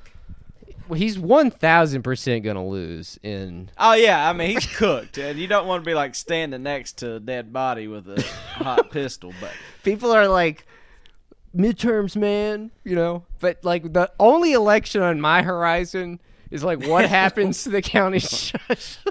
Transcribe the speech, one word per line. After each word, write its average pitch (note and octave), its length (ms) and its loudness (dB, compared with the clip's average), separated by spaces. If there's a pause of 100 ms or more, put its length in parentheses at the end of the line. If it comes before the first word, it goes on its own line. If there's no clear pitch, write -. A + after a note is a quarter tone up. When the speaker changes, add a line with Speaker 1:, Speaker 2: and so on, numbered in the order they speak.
(880)
Speaker 1:
Well, D#3+ 120 -4
he's G#3 200 0
one A3 320 4
thousand D#3+ 500 2
percent B2 420 -2
gonna G2+ 240 -4
lose E2+ 560 -10
in F#2+ 540 -10
Speaker 2:
Oh, A3+ 160 6
yeah. G3+ 360 4
I F3 40 0
mean, E3+ 160 -2
he's A#3+ 160 -2
Speaker 1:
<laughs> - 120 -10
Speaker 2:
cooked. D#3 420 -2
And C#3+ 200 -8
you F3+ 80 -8
don't F#3+ 200 0
wanna F3+ 160 -2
be, E3 100 -2
like, C#3+ 220 -2
standing D3+ 480 -6
next C#3 360 -6
to A#2 160 -8
a A2+ 40 -10
dead A#2 340 -10
body A#2+ 340 -4
with G#2 220 -14
a G2 120 -4 (340)
hot - 360 0
<laughs> - 0 -
pistol. B2+ 480 -8
But F#2+ 120 -12 (320)
Speaker 1:
People G#3+ 280 0
are G#3+ 160 8
like, F3 380 2 (880)
"Midterms, G#3 640 0
man," G#3 540 -2 (120)
you F3+ 120 -4
know? E3+ 280 -2 (160)
But, F3 240 -2
like, E3+ 300 -2
the F3 260 2
only D#4 340 6
election G#3+ 480 2
on E3+ 200 0
my E3 220 4
horizon F3 760 -2 (300)
is, D3 140 -8
like, D#3 220 -2
what A3 200 4
Speaker 2:
<laughs> E3+ 40 0
Speaker 1:
happens F#3+ 540 2
to C4+ 60 -8
the G3+ 120 0
county F#3+ 380 0
<laughs> - 0 -
judge? - 800 -6 (140)